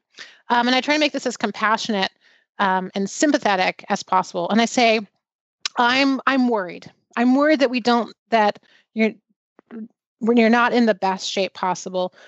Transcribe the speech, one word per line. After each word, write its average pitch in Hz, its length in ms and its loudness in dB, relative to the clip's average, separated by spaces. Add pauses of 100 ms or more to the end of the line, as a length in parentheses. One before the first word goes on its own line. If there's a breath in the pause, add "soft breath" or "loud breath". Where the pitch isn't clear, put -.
(500 loud breath)
Um, 240 160 2
and 254 100 2
I 254 60 0
try 285 100 -2
to 302 80 2
make 302 120 0
this 269 120 -6
as 247 140 -6
compassionate, 214 720 -2 (480 soft breath)
um, 190 360 0
and 196 140 -2
sympathetic 202 800 0
as 202 140 -4
possible. 180 480 -2
And 220 100 2
I 233 60 2
say, 226 340 2 (800)
"I'm, 262 480 2
I'm 254 220 2
worried. 185 440 -4 (240)
I'm 247 180 2
worried 285 260 4
that 262 100 2
we 247 100 -4
don't, 240 340 0 (140)
that 214 300 2 (340 soft breath)
you're, 220 200 0 (1080)
when 233 180 0
you're 226 140 4
not 240 240 2
in 240 100 2
the 214 100 2
best 190 360 -4
shape 190 240 -4
possible 180 580 -6 (160 soft breath)